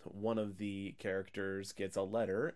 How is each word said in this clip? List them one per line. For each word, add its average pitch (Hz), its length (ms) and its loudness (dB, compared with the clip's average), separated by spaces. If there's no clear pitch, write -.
one 104 340 0
of 101 200 -2
the 101 400 -2
characters 98 720 -2
gets 98 240 -2
a 98 60 6
letter 104 540 2